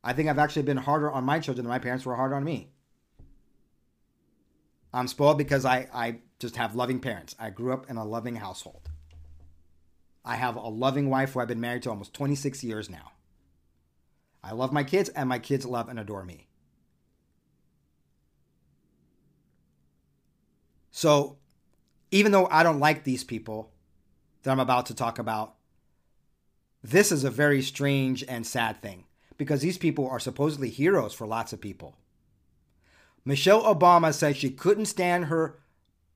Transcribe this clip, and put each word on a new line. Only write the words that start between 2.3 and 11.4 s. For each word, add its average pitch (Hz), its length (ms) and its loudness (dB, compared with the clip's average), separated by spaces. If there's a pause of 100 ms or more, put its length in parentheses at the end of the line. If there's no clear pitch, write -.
on 139 100 -4
me. 143 280 -6 (2250)
I'm 127 160 -4
spoiled 147 300 4
because 139 280 0
I, 127 280 0
I 120 260 -4 (200)
just 120 160 -8
have 113 200 -4
loving 123 240 -2
parents. 113 400 -8
I 110 120 -10
grew 120 220 -4
up 131 160 -8
in 120 80 -10
a 110 80 -8
loving 117 320 -8
household. 95 520 -14 (1300)
I 117 120 -4
have 120 200 -2
a 113 120 -10
loving 131 420 0
wife 135 240 0
who 127 60 -2
I've 117 80 -2